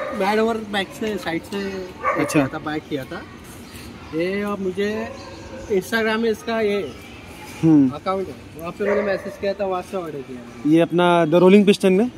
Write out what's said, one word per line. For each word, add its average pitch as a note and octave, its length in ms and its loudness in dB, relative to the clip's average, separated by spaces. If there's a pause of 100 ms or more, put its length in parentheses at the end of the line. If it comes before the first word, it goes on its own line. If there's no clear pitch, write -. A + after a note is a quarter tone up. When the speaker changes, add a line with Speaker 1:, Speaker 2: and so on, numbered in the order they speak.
(260)
Speaker 1:
मैड G#3+ 140 2
ओवर A3+ 180 2
बैक G3+ 300 -4
से, G#3+ 300 -6
साइट E3 260 -4
से G3 440 -8 (180)
Speaker 2:
अच्छा। - 180 0
Speaker 1:
किया C#3+ 240 2
था, D#3 100 -8
बाय D3+ 220 -6
किया C#3+ 240 -8
था। E3 180 -12 (920)
ये F#3 260 -2
अब G3+ 180 -4
मुझे G3+ 500 -4 (600)
Instagram A3 460 0
में A3+ 120 2
इसका A3+ 320 -2
ये G3+ 300 0 (720)
Speaker 2:
हम्म। D3+ 260 8
Speaker 1:
account F#3 380 -4
है, C#3 80 -12 (240)
वहाँ E3 120 -10
पे G#3 120 -6
मैंने G3+ 180 2
message G3 400 -2
किया G3 120 -2
था, G3 120 -4
वहाँ F#3 160 -2
से F#3+ 160 -8
order D#3+ 200 -6
किया B2+ 200 -12
मैंने। A#2+ 380 0
Speaker 2:
ये E3 60 8
अपना E3+ 440 4
The D#3 100 2
Rolling F#3 300 10
Piston G3 260 4
में? A3 260 2